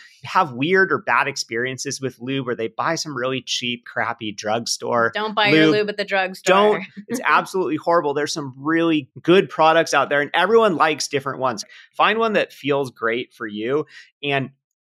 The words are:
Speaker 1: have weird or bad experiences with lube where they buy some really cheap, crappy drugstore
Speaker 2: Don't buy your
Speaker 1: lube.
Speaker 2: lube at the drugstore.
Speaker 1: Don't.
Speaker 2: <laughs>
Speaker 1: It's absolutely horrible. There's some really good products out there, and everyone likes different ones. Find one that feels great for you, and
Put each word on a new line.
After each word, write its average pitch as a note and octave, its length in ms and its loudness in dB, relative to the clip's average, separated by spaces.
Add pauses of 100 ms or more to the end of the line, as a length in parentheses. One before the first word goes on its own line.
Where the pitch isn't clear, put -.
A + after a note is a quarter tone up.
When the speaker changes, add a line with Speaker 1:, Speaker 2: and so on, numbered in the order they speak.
(240)
Speaker 1:
have D#3 300 0
weird F3 380 2
or C3 80 0
bad B2+ 280 0
experiences C3 720 -6
with C3 200 -8
lube C3 260 -6
where A#2+ 100 -4
they A2+ 140 -4
buy C#3 260 -4
some D3+ 200 -10
really B2+ 260 -4
cheap, B2 440 -6
crappy A2 460 -6
drugstore A2+ 840 -2
Speaker 2:
Don't G#3+ 220 -6
buy G#3 140 4
your D#3 160 6
Speaker 1:
lube. D#3 100 4
Speaker 2:
lube G#3 140 0
at G3+ 80 -8
the G3+ 80 -4
drugstore. F#3+ 500 0
Speaker 1:
Don't. G3+ 340 4
Speaker 2:
<laughs> - 60 -20 (120)
Speaker 1:
It's - 160 -4
absolutely E3 520 0
horrible. D3+ 380 2
There's D3 200 -4
some C#3 240 -8
really D#3+ 520 0 (120)
good E3+ 280 4
products D#3+ 440 2
out C#3+ 160 2
there, C#3+ 120 2
and C#3 120 -4
everyone G3+ 420 4
likes D3 320 0
different C3+ 320 -4
ones. B2 240 -4 (280)
Find F#3+ 260 2
one A3+ 160 0
that E3 180 0
feels C#3 380 -2
great A#2 440 -4
for A#2+ 120 -12
you, A2+ 400 -4 (380)
and C#3 260 -2 (320)